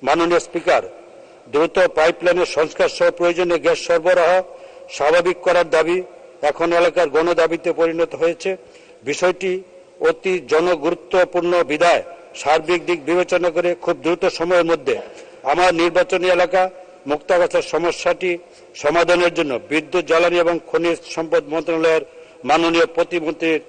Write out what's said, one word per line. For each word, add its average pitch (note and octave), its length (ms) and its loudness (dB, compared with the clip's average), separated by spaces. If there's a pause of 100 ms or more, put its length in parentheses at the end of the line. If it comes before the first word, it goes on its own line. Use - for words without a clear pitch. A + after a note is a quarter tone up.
মাননীয় E3 400 2
স্পিকার, D#3+ 360 0 (680)
দ্রুত D#3 240 0 (220)
পাইপলাইনের E3+ 580 2
সংস্কার D#3+ 400 0
সহ F3 120 2 (100)
প্রয়োজনীয় F3 460 0
গ্যাস D#3+ 220 2
সরবরাহ E3+ 460 2 (640)
স্বাভাবিক E3+ 500 2
করার F3 300 2
দাবি D#3+ 220 0 (520)
এখন E3 180 -2 (120)
এলাকার E3+ 340 2
গণদাবিতে E3 560 0 (100)
পরিণত E3 320 0 (100)
হয়েছে। E3+ 280 -2 (580)
বিষয়টি F3+ 440 -2 (560)
অতি F#3 260 -2 (180)
জনগুরুত্বপূর্ণ F3 1000 0 (180)
বিধায় D3+ 320 2 (380)
সার্বিক D#3+ 480 0
দিক F3 100 -2 (100)
বিবেচনা F3+ 480 0
করে F3 140 0 (140)
খুব E3+ 200 -2
দ্রুত E3+ 180 -2 (160)
সময়ের E3+ 320 2
মধ্যে C#3+ 260 -2 (560)
আমার F3+ 180 4 (120)
নির্বাচনী F3 440 0 (100)
এলাকা F3+ 260 2 (480)
মুক্তাগাছার E3+ 640 0
সমস্যাটি F3 580 -2 (520)
সমাধানের E3+ 560 2
জন্য D3+ 140 -2 (180)
বিদ্যুৎ, D3+ 400 -2
জ্বালানি F3 340 2
এবং E3+ 120 0 (120)
খনিজ E3 300 0 (160)
সম্পদ D#3+ 280 -2 (100)
মন্ত্রণালয়ের D#3+ 520 0 (440)
মাননীয় E3 380 2 (100)
প্রতিমন্ত্রীর E3 720 -2